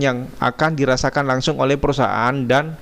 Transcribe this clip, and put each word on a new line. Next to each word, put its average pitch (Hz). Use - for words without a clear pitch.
yang 131
akan 156
dirasakan 135
langsung 131
oleh 139
perusahaan 123
dan 147